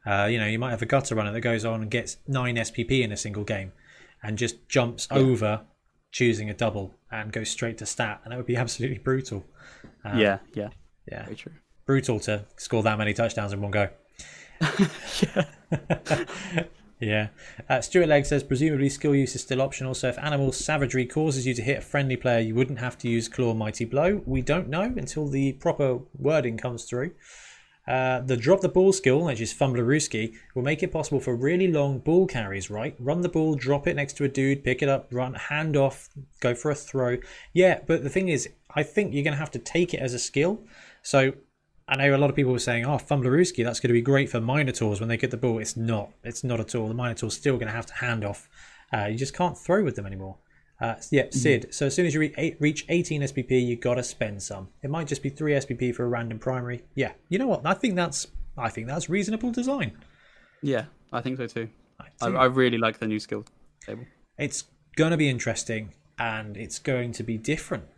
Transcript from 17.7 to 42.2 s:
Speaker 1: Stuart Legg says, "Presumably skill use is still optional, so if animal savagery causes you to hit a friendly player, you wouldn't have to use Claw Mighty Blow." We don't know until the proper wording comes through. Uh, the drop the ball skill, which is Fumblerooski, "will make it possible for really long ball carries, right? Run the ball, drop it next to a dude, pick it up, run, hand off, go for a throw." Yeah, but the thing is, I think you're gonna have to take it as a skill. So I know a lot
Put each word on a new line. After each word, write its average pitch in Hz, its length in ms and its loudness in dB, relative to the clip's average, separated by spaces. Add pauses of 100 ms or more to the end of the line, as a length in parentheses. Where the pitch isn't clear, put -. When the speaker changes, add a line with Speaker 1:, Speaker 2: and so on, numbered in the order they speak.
Speaker 1:
Stuart 175 280 4
Legg 143 180 6
says, 143 160 2
"Presumably 139 480 2
skill 143 240 2
use 135 200 2
is 123 60 -6
still 131 220 -2
optional, 135 320 -4
so 127 140 -2
if 123 100 -2
animal 139 340 0
savagery 131 540 0
causes 139 400 0
you 131 80 0
to 117 80 -4
hit 131 160 0
a - 20 -6
friendly 139 380 0
player, 120 220 2
you 113 140 0
wouldn't 127 240 2
have 123 200 -6
to 120 100 -4
use 117 180 0
Claw 120 280 0
Mighty 110 320 -2
Blow." 165 400 2
We 127 160 -2
don't 147 260 0
know 160 140 -2
until 156 440 -4
the 139 280 0
proper 135 460 0 (180)
wording 131 400 2
comes 120 260 -6
through. 147 280 -4 (760)
Uh, 127 320 0
the 127 160 0
drop 156 240 4
the 185 80 0
ball 190 240 6
skill, 151 320 4
which 123 160 0
is 110 140 -4
Fumblerooski, 123 800 0 (200)
"will 127 80 -2
make 156 200 0
it 185 100 -2
possible 147 280 0
for 127 140 -2
really 170 380 2
long 139 280 2
ball 180 260 4
carries, 98 420 -4
right? 110 300 -6
Run 147 240 0
the 175 80 0
ball, 160 240 2
drop 139 320 0
it 160 100 0
next 139 220 -4
to 143 60 0
a 139 40 2
dude, 135 340 2
pick 127 200 0
it 139 80 2
up, 135 200 0
run, 127 220 -4
hand 151 460 -2
off, 135 320 0 (300)
go 120 140 2
for 151 160 -2
a 143 40 0
throw." 127 420 0 (380)
Yeah, 180 320 6
but 165 160 2
the 139 80 -4
thing 190 180 0
is, 143 180 0 (280)
I 151 80 2
think 151 320 0
you're 143 100 0
gonna 151 120 0
have 151 160 -6
to 123 60 -6
take 170 360 0
it - 60 -4
as 127 120 -2
a 123 60 -6
skill. 170 420 0 (420)
So 135 300 4 (560)
I 135 80 0
know 139 180 6
a 135 40 4
lot 143 120 6